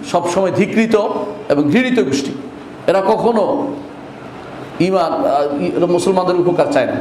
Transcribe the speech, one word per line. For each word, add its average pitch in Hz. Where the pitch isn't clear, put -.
সবসময় 175
ধিকৃত 214
এবং 147
ঘৃণিত 247
গোষ্ঠী। 269
এরা 190
কখনো 220
ইমান, 175
আহ, 143
ই-, 175
এরা 170
মুসলমানদের 180
উপকার 160
চায় 131
না, -